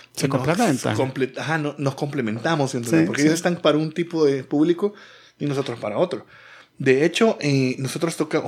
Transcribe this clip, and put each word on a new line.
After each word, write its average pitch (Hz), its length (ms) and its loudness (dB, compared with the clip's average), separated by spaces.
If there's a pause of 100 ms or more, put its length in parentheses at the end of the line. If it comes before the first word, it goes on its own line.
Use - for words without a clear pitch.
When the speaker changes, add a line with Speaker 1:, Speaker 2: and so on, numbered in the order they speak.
(140)
Speaker 1:
Se - 120 -2
Speaker 2:
y - 20 -4
nos 139 100 0
Speaker 1:
complementan. 139 580 0
Speaker 2:
comple-, 131 420 -2
ajá, 151 200 -2
no, 147 200 -4
nos 139 160 -2
complementamos, 139 800 -2
¿entendés? 117 260 2
Speaker 1:
Sí, 107 60 4
Speaker 2:
Porque 131 160 -2
Speaker 1:
sí. 151 60 6
Speaker 2:
ellos 165 100 2
están 175 180 0
para 151 220 2
un 156 140 -2
tipo 165 320 0
de 139 200 2
público 170 480 2 (460)
y 151 80 -4
nosotros 131 340 -4
para 104 180 -6
otro. 175 280 -2 (520)
De 135 280 4
hecho, 214 340 2
eh, 135 380 2
nosotros 151 380 -4
toca-, 156 320 -2